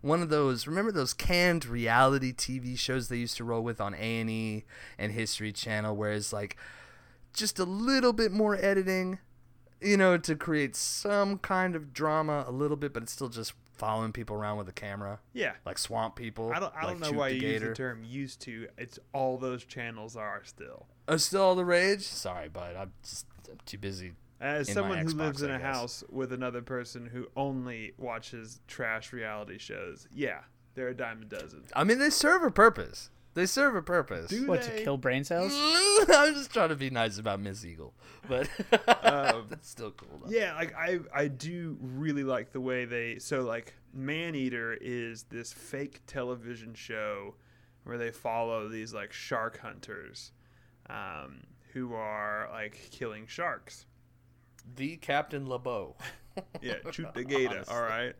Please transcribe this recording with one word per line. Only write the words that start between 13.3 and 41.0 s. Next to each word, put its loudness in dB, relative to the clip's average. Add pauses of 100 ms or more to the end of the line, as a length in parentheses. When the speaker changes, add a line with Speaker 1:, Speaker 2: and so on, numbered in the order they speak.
Speaker 1:
following 0
people -6
around -2
with -8
a -16
camera. -8 (140)
Speaker 2:
Yeah. -2 (120)
Speaker 1:
Like -8
Swamp -2
People, -4
Speaker 2:
I 0
don't, -4
I -4
Speaker 1:
like -2
Speaker 2:
don't -10
know -2
Speaker 1:
Shoot 0
Speaker 2:
why 2
Speaker 1:
the 0
Speaker 2:
you -2
use 0
the 0
Speaker 1:
Gator. -2
Speaker 2:
term -6
used -8
to. -10 (100)
It's -14 (140)
all 0
those -4
channels -10
are -6
still. -16 (220)
Speaker 1:
Oh, 4
still 4
all 8
the 2
rage? 6
Sorry, -6
bud. -10
I'm -8 (120)
just, -12 (240)
I'm -18
too -10
busy -8 (280)
Speaker 2:
As -2
Speaker 1:
in 0
Speaker 2:
someone 0
Speaker 1:
my 0
Speaker 2:
who 0
Speaker 1:
Xbox, -2
Speaker 2:
lives -2
in -2
Speaker 1:
I -2
Speaker 2:
a -4
Speaker 1:
guess. -2
Speaker 2:
house -6
with -4
another -4
person -8
who -8
only -4
watches -10
trash -4
reality -8
shows, -10
yeah, -4 (340)
they're -6
a -6
dime -6
a -16
dozen. -12 (100)
Speaker 1:
I 4
mean, 6
they 6
serve 6
a 6
purpose. 4 (240)
They 4
serve 4
a 0
purpose. 0
Speaker 2:
Do 0
Speaker 3:
What, 4
to -6
Speaker 2:
they? -4
Speaker 3:
kill 2
brain 2
cells? 2
Speaker 1:
<laughs> -
I'm 8
just -6
trying 4
to 2
be -2
nice 0
about 0
Miss -6
Eagle, -14 (340)
but 0 (220)
<laughs> 6
Speaker 2:
Um, 4
Speaker 1:
that's -12
still -10
cool, -18
though. -8
Speaker 2:
Yeah, 0
like, -2
I, 0 (140)